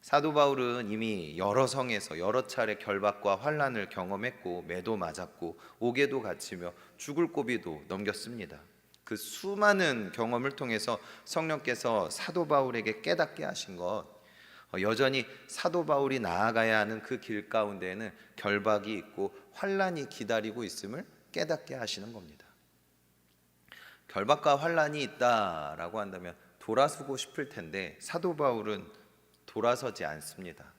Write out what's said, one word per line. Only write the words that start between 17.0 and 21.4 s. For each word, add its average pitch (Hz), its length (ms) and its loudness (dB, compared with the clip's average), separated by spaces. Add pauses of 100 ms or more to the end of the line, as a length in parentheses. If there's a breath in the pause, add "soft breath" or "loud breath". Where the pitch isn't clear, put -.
그 - 180 -6
길 104 260 -6
가운데에는 101 640 -2 (240 loud breath)
결박이 104 600 2
있고 - 380 -4 (200 loud breath)
환란이 190 560 -2
기다리고 110 540 -2
있음을 107 420 -8 (260)
깨닫게 160 440 -4